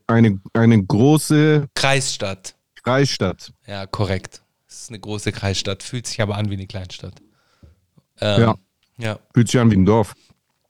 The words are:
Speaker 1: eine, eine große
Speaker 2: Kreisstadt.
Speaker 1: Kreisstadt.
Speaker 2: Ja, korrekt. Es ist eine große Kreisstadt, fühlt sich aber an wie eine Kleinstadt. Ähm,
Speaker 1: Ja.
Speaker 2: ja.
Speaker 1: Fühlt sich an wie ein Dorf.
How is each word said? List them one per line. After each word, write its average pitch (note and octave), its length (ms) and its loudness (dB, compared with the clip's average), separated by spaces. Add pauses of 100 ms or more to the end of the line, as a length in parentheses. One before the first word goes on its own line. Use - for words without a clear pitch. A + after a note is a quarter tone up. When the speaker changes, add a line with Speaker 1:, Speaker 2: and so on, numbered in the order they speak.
Speaker 1:
eine, A2+ 320 4 (140)
eine A2+ 300 4
große D3+ 920 2
Speaker 2:
Kreisstadt. C3+ 800 -4 (280)
Speaker 1:
Kreisstadt. B2 680 -2 (140)
Speaker 2:
Ja, G2 180 -10
korrekt. F#2+ 560 -6 (260)
Es - 160 -20
ist - 60 -18
eine A2 100 -16
große G#2 320 -8
Kreisstadt, G2 520 -6
fühlt - 240 -10
sich - 140 -6
aber G#2 160 -2
an G#2 120 -4
wie G2+ 60 -6
eine G2 120 -12
Kleinstadt. F#2+ 540 -16 (1000)
Ähm, G#2+ 220 2
Speaker 1:
Ja. A2 140 2 (420)
Speaker 2:
ja. A2 220 -6 (140)
Speaker 1:
Fühlt A#2+ 160 4
sich B2+ 120 2
an A#2 80 6
wie G#2+ 80 2
ein F#2 80 4
Dorf. G#2+ 300 2 (540)